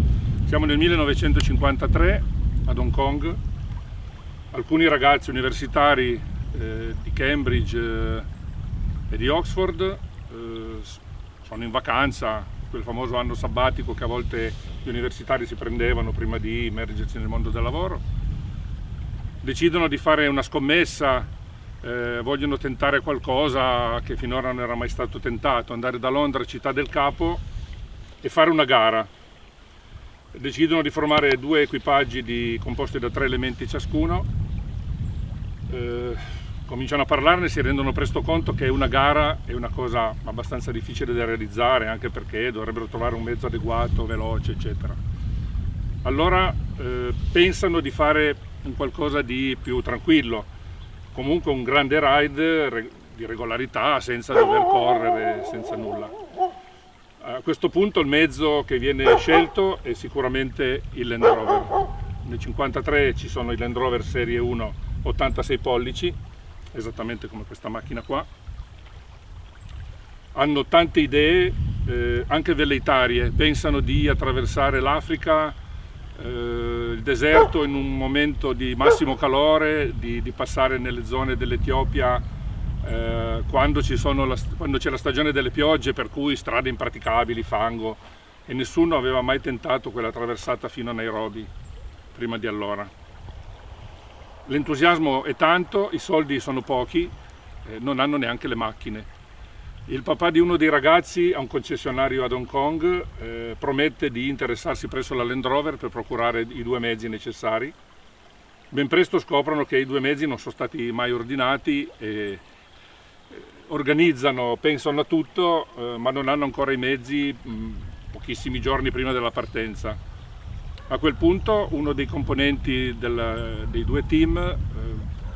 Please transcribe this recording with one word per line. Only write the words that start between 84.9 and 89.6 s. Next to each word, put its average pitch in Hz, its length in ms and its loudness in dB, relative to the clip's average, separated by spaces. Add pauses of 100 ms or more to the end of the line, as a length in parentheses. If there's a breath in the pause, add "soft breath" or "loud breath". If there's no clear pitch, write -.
stagione 143 360 0
delle 131 180 0
piogge, 147 400 2
per 113 180 -4
cui 139 280 -2
strade 127 320 -2
impraticabili, 117 760 0
fango, 113 540 -2 (480 loud breath)
e 135 80 -10
nessuno 160 420 2
aveva 131 260 2
mai 131 200 0
tentato 139 500 -2